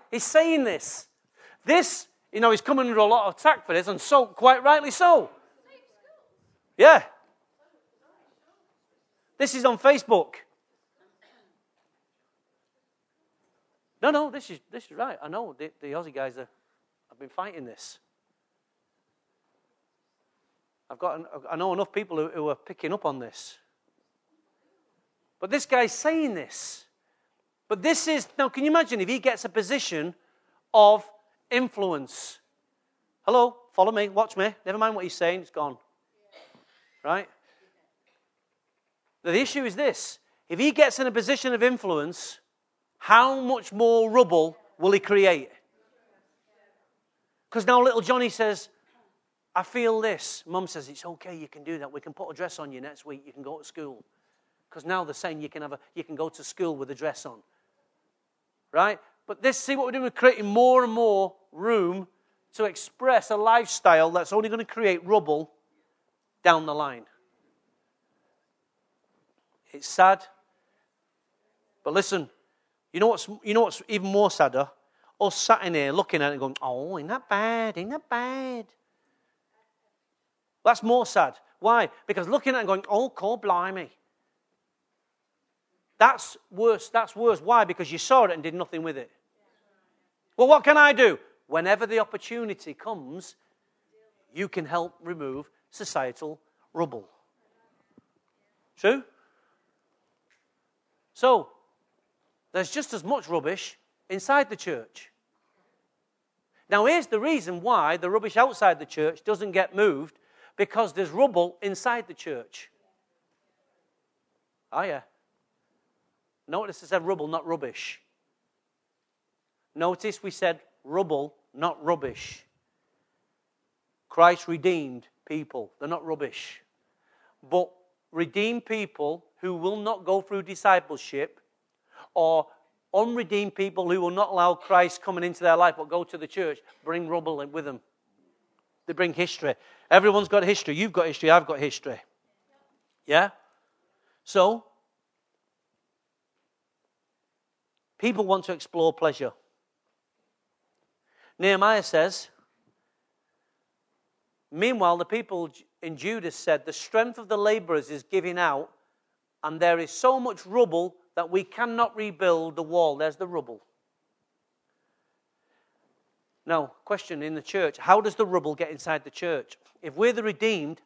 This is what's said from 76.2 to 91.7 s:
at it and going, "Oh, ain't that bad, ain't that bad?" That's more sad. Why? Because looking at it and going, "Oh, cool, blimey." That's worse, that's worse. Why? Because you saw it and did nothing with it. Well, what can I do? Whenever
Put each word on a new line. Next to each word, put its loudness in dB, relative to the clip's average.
at 0
it -6
and -8
going, -6
"Oh, -8
ain't -12
that -8
bad, -2
ain't -10
that -12
bad?" -8
That's 2
more 2
sad. 0
Why? 2
Because -4
looking -2
at -2
it -2
and -6
going, -2
"Oh, 0
cool, -6
blimey." -4
That's 4
worse, 0
that's -2
worse. 2
Why? 4
Because -8
you -10
saw 4
it 0
and -8
did -8
nothing -10
with -8
it. -16
Well, 6
what 10
can 8
I 8
do? 4
Whenever 0